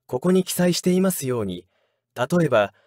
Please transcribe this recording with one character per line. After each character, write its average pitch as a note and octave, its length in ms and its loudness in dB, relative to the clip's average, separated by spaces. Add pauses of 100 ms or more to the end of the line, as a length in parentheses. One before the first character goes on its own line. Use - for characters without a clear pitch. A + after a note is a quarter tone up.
こ B2+ 140 -6
こ F3+ 100 0
に F#3 140 2
記 - 80 -8
載 F3+ 200 0
し - 80 -2
て F3+ 120 0
い F#3 80 2
ま F#3+ 100 2
す D#3 160 -8
よ B2 140 -2
う G#2 60 -4
に、 F2+ 200 -10 (480)
例 D#3+ 320 0
え - 20 -2
ば、 G#2+ 260 2 (120)